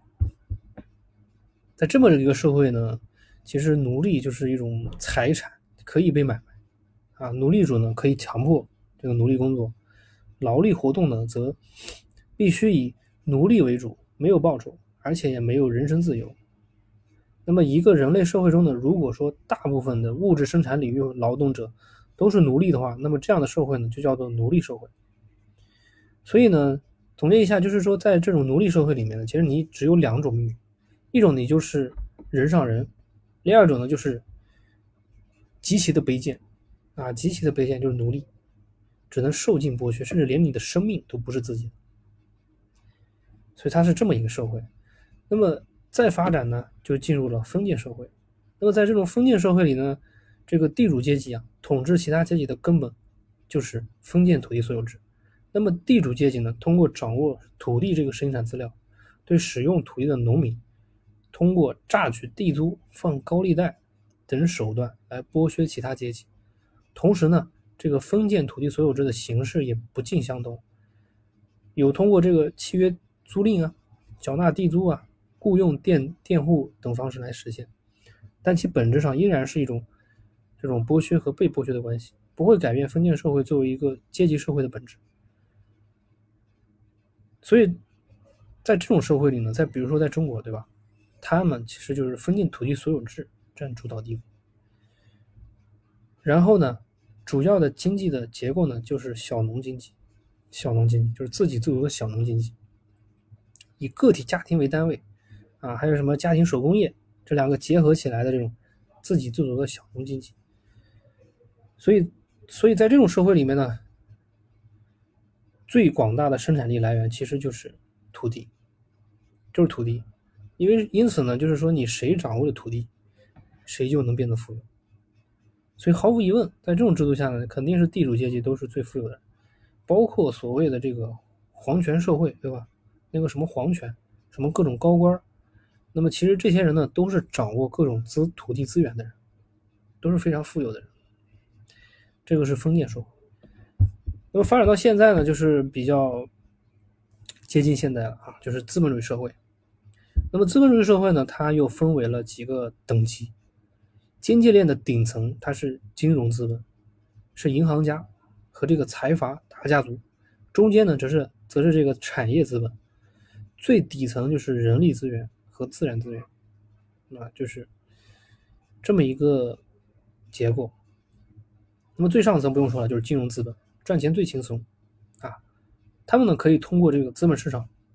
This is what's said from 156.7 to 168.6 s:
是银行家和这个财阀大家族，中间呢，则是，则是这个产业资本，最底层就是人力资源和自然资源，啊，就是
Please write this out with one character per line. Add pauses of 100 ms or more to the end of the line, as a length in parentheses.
是
银
行
家 (460)
和
这
个
财
阀
大
家
族， (520)
中
间
呢，
则
是， (180)
则
是
这
个
产
业
资
本， (840)
最
底
层
就
是
人
力
资
源 (220)
和
自
然
资
源， (1000)
啊，
就
是 (1120)